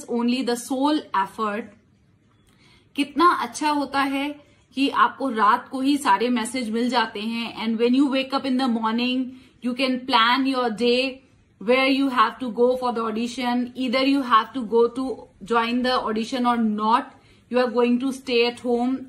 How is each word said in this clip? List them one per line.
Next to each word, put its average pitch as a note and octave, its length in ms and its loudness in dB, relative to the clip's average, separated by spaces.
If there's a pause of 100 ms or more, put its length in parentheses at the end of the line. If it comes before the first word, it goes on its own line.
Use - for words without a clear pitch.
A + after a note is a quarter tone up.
only A#3+ 360 0
the A#3+ 120 -2
sole C#4 420 0
effort। A3 640 -4 (1300)
कितना C#4+ 340 2
अच्छा D4+ 400 -2
होता C#4 300 -2
है C#4 400 -4 (340)
कि C4+ 140 0
आपको A#3 400 0
रात A3 400 2
को C4 120 -8
ही C#4 160 2
सारे A#3 320 2
मैसेज A#3+ 420 -2
मिल A#3 200 0
जाते A3+ 300 0
हैं, A3+ 460 -6
and A3+ 160 -2
when B3 180 4
you C#4+ 120 2
wake C4+ 220 -2
up C4+ 120 -2
in B3+ 140 0
the A#3 220 0
morning, B3 420 0 (420)
you B3 80 -4
can B3+ 260 0 (100)
plan B3 440 4
your B3 220 0
day, B3 460 0 (400)
where B3+ 260 2
you C4+ 220 2
have A3+ 300 0
to B3 120 -6
go B3 240 2
for B3 160 -2
the A3+ 180 -4
audition, A#3+ 680 -2
either B3+ 240 0
you C#4 200 2
have A#3 320 2
to C4 80 -6 (120)
go A#3 140 6
to B3+ 400 -8 (160)
join A#3 380 0
the B3+ 160 0 (100)
audition A3+ 380 -2
or A#3+ 100 2
not, A3 480 2 (460)
you B3 100 2
are B3 100 2
going A#3+ 300 2
to C4+ 120 -2
stay A#3+ 380 0
at A#3+ 100 -8
home B3 360 0 (120)